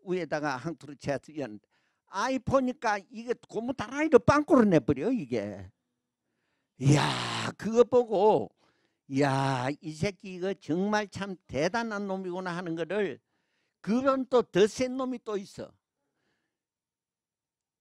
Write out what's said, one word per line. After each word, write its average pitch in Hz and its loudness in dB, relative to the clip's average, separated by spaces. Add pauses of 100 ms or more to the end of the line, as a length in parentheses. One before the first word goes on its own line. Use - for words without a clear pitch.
위에다가 151 -4
항투로 147 -10
채서 139 -6
연. 110 -8 (480)
아이 247 -4
보니까 240 0 (120)
이게 233 -6 (140)
고무 240 -6
다라이를 262 4
빵꾸로 285 6
내버려 156 2
이게. 104 -4 (1120)
이야 139 4 (540)
그거 226 4
보고 214 2 (580)
이야 135 0 (120)
이 156 -10
새끼 185 -6
이거 185 -6
정말 202 -2
참 190 -10 (100)
대단한 202 -4
놈이구나 185 -6
하는 170 -6
거를 165 -4 (640)
그런 262 0
또 240 4
더 196 4
센 254 -2
놈이 254 -4
또 214 -6
있어. 180 -12 (2000)